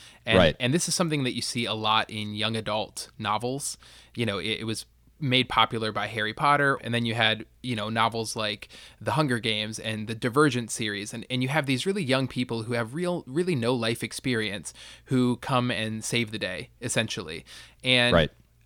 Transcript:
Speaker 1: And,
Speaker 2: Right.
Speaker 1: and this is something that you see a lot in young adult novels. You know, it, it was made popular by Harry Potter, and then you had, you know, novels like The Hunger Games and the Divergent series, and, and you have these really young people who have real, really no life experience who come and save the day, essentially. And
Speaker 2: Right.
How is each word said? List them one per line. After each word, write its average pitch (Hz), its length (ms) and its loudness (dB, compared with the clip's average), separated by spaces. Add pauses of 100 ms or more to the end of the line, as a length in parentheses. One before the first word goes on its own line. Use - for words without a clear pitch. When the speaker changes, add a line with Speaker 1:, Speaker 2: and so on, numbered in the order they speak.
(260)
Speaker 1:
And, 113 120 4
Speaker 2:
Right. 80 240 8
Speaker 1:
and 127 120 2
this 170 140 0
is 170 80 -2
something 156 300 0
that 120 100 0
you 113 60 -4
see 120 240 -2
a 101 80 -2
lot 107 360 2
in 107 260 -6
young 107 200 0
adult 104 540 -4 (100)
novels. 110 580 -2 (380)
You 117 100 -2
know, 101 120 0
it, 104 240 -4
it - 20 -8
was 110 220 -6 (340)
made 127 280 4
popular 110 460 2
by 104 140 -4
Harry 107 260 -4
Potter, 143 500 4
and 117 100 -4
then 120 120 2
you 113 80 0
had, 110 320 2 (160)
you 123 160 -4
know, 107 120 -4
novels 113 460 0
like 107 320 -4 (320)
The 110 120 -4
Hunger 131 280 2
Games 107 400 -2
and 110 280 -6
the 113 80 -4
Divergent 123 540 2
series, 104 440 -4
and, 117 160 -8
and 127 120 0
you 131 60 0
have 147 180 0
these 131 200 0
really 196 180 0
young 127 240 2
people 120 360 -4
who 117 100 -4
have 117 200 -2
real, 175 320 -2
really 170 300 0
no 120 180 2
life 117 300 0
experience 110 720 -2 (320)
who 123 320 2
come 123 340 0
and 110 320 -4
save 117 280 -2
the 110 80 -6
day, 92 320 -6 (100)
essentially. 110 640 -4 (400)
And 123 280 6
Speaker 2:
Right. 82 180 6 (340)